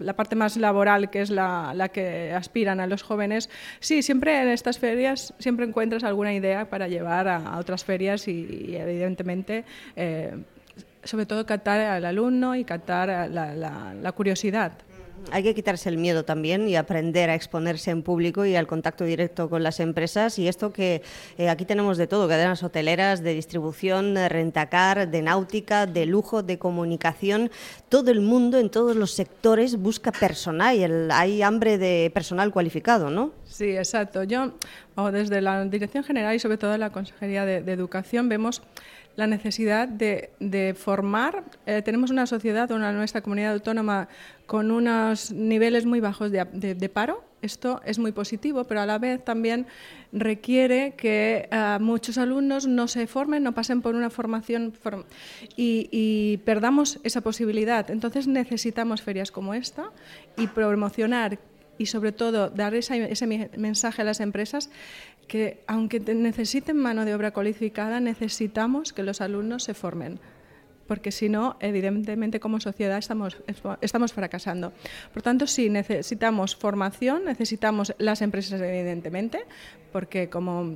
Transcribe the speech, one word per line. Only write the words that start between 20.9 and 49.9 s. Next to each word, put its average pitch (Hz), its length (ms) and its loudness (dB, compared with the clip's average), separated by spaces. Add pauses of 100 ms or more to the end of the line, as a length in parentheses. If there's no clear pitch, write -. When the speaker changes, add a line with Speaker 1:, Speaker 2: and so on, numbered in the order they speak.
Speaker 2:
eh, 175 100 2
aquí 165 160 0
tenemos 202 320 2
de 165 100 2
todo, 196 220 2
cadenas 170 340 4
hoteleras, 170 600 2
de 165 100 0
distribución, 170 800 -2
de 185 160 4
rentacar, 165 800 2
de 160 140 0
náutica, 196 640 2
de 170 180 0
lujo, 208 380 2
de 180 160 -4
comunicación. 175 920 0 (380)
Todo 254 220 6
el 220 100 6
mundo 240 380 6
en 226 100 6
todos 233 280 4
los 208 160 2
sectores 226 640 4
busca 214 360 0
personal 180 640 2
y 190 60 4
el, 165 280 2
hay 185 300 4
hambre 214 380 4
de 175 340 4
personal 196 400 0
cualificado, 175 560 2
¿no? 226 240 0 (140)
Speaker 1:
Sí, 208 320 -4
exacto. 196 460 -2
Yo, 247 280 -2 (420)
o 202 160 2
desde 202 300 2
la 196 240 2
Dirección 208 400 -2
General 226 300 0
y 233 40 2
sobre 220 200 0
todo 208 180 0
la 214 140 -2
Consejería 196 560 -4
de, 185 160 0
de 180 100 -4
Educación, 190 560 -2
vemos 220 320 0 (560)
la 214 120 2
necesidad 214 580 0
de, 214 440 -2 (100)
de 190 360 0
formar. 208 680 0 (220)
Eh, 208 160 0
tenemos 240 280 2
una 262 160 2
sociedad, 226 460 0
una, 214 200 0
nuestra 214 300 -2
comunidad 208 300 0
autónoma, 208 560 0 (380)
con 220 260 0
unos 226 580 2
niveles 220 560 2
muy 240 140 4
bajos 208 320 -2
de, 185 200 2
de, 190 220 -4
de 185 140 -2
paro. 254 340 -2 (180)
Esto 247 460 -4
es 220 140 -2
muy 220 100 0
positivo, 233 540 -4
pero 214 160 -2
a 202 60 0
la 214 120 0
vez 254 260 -2
también 233 420 0 (440)